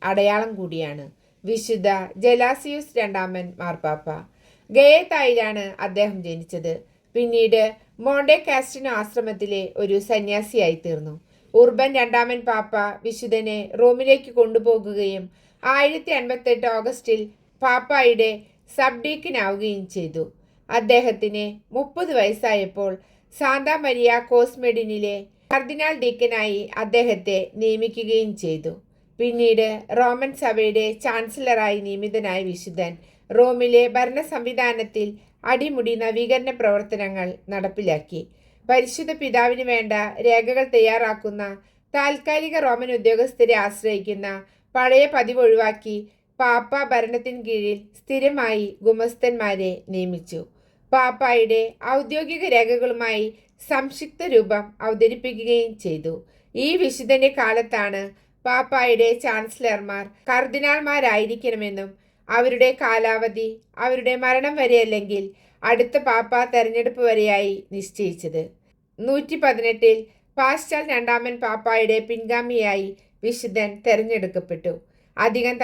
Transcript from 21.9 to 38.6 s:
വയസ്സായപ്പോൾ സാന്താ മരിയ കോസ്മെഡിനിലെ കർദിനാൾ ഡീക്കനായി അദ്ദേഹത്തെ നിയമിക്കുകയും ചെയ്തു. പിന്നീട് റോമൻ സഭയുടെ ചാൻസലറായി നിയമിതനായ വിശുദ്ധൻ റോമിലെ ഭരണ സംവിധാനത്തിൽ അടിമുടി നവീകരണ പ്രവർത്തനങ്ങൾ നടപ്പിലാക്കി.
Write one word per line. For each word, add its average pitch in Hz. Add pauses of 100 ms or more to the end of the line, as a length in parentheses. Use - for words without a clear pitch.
വയസ്സായപ്പോൾ 202 (440)
സാന്താ 277
മരിയ 240 (180)
കോസ്മെഡിനിലെ 226 (340)
കർദിനാൾ 285 (100)
ഡീക്കനായി 226 (220)
അദ്ദേഹത്തെ 202 (220)
നിയമിക്കുകയും 220 (120)
ചെയ്തു. 160 (460)
പിന്നീട് 233 (320)
റോമൻ 247 (100)
സഭയുടെ 220 (180)
ചാൻസലറായി 226
നിയമിതനായ 202 (120)
വിശുദ്ധൻ 175 (360)
റോമിലെ 240 (120)
ഭരണ 247 (120)
സംവിധാനത്തിൽ 233 (440)
അടിമുടി 254 (100)
നവീകരണ 240
പ്രവർത്തനങ്ങൾ 202 (240)
നടപ്പിലാക്കി. 190 (480)